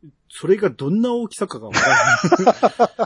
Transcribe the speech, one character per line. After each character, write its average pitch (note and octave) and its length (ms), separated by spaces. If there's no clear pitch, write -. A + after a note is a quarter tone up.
そ - 180
れ G3 100
が G3+ 120
ど C3+ 200
ん G#3 120
な A#3+ 120
大 A#3 140
き - 80
さ G3 120
か - 120
が G#2+ 80
わ - 60
か - 140
ら - 80
な - 580
い。 - 20